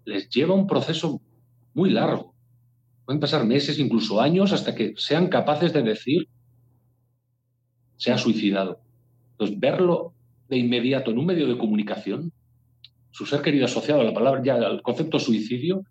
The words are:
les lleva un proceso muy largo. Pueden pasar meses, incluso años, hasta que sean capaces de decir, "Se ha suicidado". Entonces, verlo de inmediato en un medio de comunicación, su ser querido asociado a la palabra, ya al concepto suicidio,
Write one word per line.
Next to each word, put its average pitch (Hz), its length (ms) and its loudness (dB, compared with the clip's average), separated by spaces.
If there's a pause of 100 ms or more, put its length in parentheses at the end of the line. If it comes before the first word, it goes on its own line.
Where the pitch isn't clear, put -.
les 101 240 -8
lleva 160 260 2
un 196 100 2
proceso 156 540 -2 (540)
muy 185 160 2
largo. - 440 -2 (720)
Pueden 139 160 -2
pasar 143 260 0
meses, 139 340 0
incluso 110 420 0
años, 180 320 4
hasta - 200 -2
que 110 220 -4
sean 165 320 0
capaces 147 460 0
de 147 100 2
decir, 127 460 -2 (1700)
"Se - 140 -2
ha - 60 2
suicidado". 98 600 0 (520)
Entonces, 104 280 -4
verlo 170 540 0 (360)
de 131 80 0
inmediato 120 540 0
en 110 80 0
un 151 60 0
medio 170 220 0
de 123 100 0
comunicación, 107 760 -4 (800)
su - 140 -12
ser 143 160 -2
querido 143 240 2
asociado 139 360 2
a - 20 4
la 110 100 2
palabra, 131 300 2
ya 131 120 2
al 113 260 0
concepto 143 380 -2
suicidio, 123 720 -2